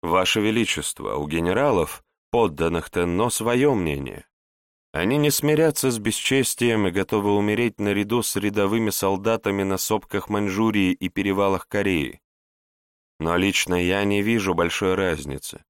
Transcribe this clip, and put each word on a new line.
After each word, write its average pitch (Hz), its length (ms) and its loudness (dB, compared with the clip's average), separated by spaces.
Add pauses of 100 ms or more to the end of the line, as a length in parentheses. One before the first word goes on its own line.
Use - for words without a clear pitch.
Ваше 92 400 2
Величество, 104 720 -2
у 76 120 -4
генералов, 87 760 0 (260)
подданных 82 600 0
Тенно, 90 400 0
своё 123 440 2
мнение. 73 520 -4 (680)
Они 98 240 0
не 147 140 2
смирятся 151 580 2
с 117 100 -2
бесчестием 113 880 0
и 90 40 0
готовы 101 420 0
умереть 107 460 0
наряду 104 440 0
с - 120 -4
рядовыми 104 540 0
солдатами 98 760 0
на 95 140 -2
сопках - 500 -4
Маньчжурии 104 640 2
и 92 160 -4
перевалах 98 640 0
Кореи. 90 500 -2 (1000)
Но 82 180 0
лично 92 380 0
я 90 280 2
не 101 180 0
вижу 101 320 0
большой 87 420 0
разницы. 78 760 -4